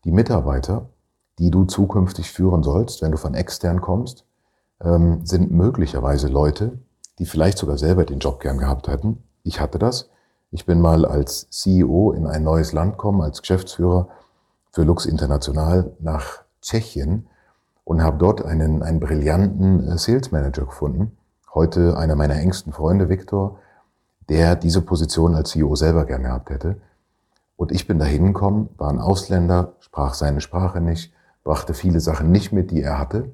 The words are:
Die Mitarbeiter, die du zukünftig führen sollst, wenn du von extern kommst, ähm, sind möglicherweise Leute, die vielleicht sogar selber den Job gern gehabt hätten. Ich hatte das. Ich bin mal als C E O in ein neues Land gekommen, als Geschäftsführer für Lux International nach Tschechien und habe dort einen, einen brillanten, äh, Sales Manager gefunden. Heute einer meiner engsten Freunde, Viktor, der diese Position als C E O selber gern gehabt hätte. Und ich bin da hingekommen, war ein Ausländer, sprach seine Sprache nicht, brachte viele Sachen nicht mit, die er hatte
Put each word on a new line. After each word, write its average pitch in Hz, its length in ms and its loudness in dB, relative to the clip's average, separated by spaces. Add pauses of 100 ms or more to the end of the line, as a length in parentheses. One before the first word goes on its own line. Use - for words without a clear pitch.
Die 87 80 -2
Mitarbeiter, 87 760 0 (500)
die 85 140 2
du 92 120 4
zukünftig 95 680 -2
führen 90 320 2
sollst, 98 360 -2
wenn 80 120 -2
du 78 60 -2
von - 160 -6
extern 90 460 -2
kommst, 107 440 -6 (580)
ähm, 85 420 4
sind 90 280 0
möglicherweise 73 760 0
Leute, 73 540 0 (400)
die 87 60 -4
vielleicht 85 320 0
sogar 71 200 -2
selber 85 260 2
den 69 140 -6
Job 69 220 -4
gern 69 180 -4
gehabt 65 300 -2
hätten. 104 340 -4 (220)
Ich 85 160 -8
hatte 85 180 -4
das. 113 320 -2 (400)
Ich - 160 -8
bin 85 140 4
mal 82 240 6
als - 460 -2
C 92 280 2
E 87 60 6
O 90 260 2
in 80 160 -2
ein 78 160 -2
neues 78 300 0
Land 82 220 0
gekommen, 101 260 0
als 76 220 -6
Geschäftsführer 90 680 0 (640)
für 85 100 0
Lux 76 240 2
International 76 960 0
nach - 420 -8 (180)
Tschechien 101 680 -4 (560)
und 82 180 0
habe 76 160 0
dort 90 260 2
einen, 78 380 0
einen 80 160 -2
brillanten, 80 880 2
äh, 85 120 -2
Sales 127 340 -2
Manager 69 320 -2
gefunden. 73 520 -6 (380)
Heute 82 420 2
einer 78 200 0
meiner 73 200 0
engsten 80 360 -2
Freunde, 85 360 0
Viktor, 98 520 -4 (680)
der 82 280 4
diese 85 260 0
Position 82 540 2
als 76 140 -2
C 78 100 -2
E - 20 4
O 73 140 0
selber 78 300 2
gern 65 180 -4
gehabt 62 260 -6
hätte. 82 260 -6 (800)
Und 85 160 -4
ich - 140 -4
bin 85 120 0
da 73 60 2
hingekommen, 98 720 2
war 73 140 -4
ein 69 100 -2
Ausländer, 90 800 2
sprach 69 320 -4
seine 71 300 -2
Sprache 90 400 -4
nicht, 85 320 -4 (280)
brachte - 300 -4
viele 85 280 0
Sachen 78 300 0
nicht 98 220 2
mit, 92 180 0
die 76 120 -2
er 69 160 -4
hatte 110 360 -4